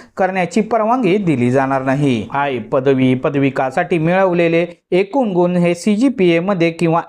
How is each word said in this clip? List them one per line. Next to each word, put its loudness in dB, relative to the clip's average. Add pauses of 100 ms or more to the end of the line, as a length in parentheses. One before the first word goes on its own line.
(180)
करण्याची 0
परवानगी 0
दिली 0
जाणार 0
नाही. 0
आय, -2 (140)
पदवी, 2
पदविकासाठी -2
मिळवलेले 2 (260)
एकूण 0
गुण 2
हे 2
सीजीपीए 2
मध्ये 0
किंवा 0